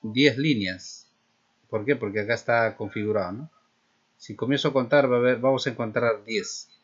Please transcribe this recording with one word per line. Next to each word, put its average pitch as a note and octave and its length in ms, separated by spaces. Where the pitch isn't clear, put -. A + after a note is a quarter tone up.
diez A#2+ 360
líneas. G#2+ 640
¿Por G#2+ 160
qué? C#3 100
Porque G#2 240
acá G#2+ 160
está A#2 400
configurado, G#2 560
¿no? C3 180
Si - 200
comienzo C#3 320
a C3+ 60
contar, C3+ 380
va B2 40
a A#2+ 40
haber, B2 200
vamos C3 260
a C3+ 60
encontrar A2+ 520
diez. G#2+ 460